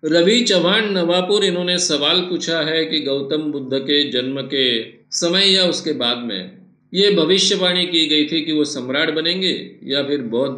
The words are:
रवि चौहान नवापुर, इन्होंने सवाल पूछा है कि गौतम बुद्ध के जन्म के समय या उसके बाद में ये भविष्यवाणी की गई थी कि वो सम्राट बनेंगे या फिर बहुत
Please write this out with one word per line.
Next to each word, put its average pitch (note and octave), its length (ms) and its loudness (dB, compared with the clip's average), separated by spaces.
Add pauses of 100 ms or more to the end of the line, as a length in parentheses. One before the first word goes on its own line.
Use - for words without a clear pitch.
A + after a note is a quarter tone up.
रवि E3+ 360 4
चौहान G3+ 520 2
नवापुर, F#3 520 2
इन्होंने F3+ 340 0
सवाल D3+ 420 0
पूछा E3 400 -4
है D#3+ 240 0
कि D#3+ 160 -2
गौतम C#3 500 -2
बुद्ध C3+ 280 -4
के C#3+ 320 2
जन्म C3 320 -4
के C3 240 -2 (460)
समय F3+ 320 0
या F#3+ 200 4
उसके D#3 300 -2
बाद B2 240 -2
में G2 460 -8 (280)
ये G3 180 4
भविष्यवाणी F3+ 760 2
की E3 220 2
गई D3+ 180 2
थी D#3+ 160 -4
कि D#3+ 100 -6
वो D3+ 140 2
सम्राट C#3+ 500 -4
बनेंगे E3+ 680 -4
या C#3 180 -2
फिर C#3+ 240 -2
बहुत B2+ 300 -2